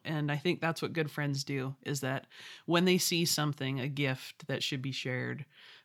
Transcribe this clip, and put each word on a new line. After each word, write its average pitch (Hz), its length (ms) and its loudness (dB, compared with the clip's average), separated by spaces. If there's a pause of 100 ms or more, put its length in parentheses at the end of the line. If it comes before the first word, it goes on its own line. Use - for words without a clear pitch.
And 151 260 0
I 147 60 0
think 170 240 0
that's 160 200 0
what 147 120 -2
good 156 180 0
friends 143 320 -2
do, 135 400 -4
is 139 180 -4
that 135 260 -2 (400)
when 170 180 6
they 185 140 8
see 170 260 4
something, 143 560 0
a 127 80 -2
gift 135 580 -2
that 135 160 -2
should 135 200 -2
be 135 80 -4
shared, 127 520 -4 (420)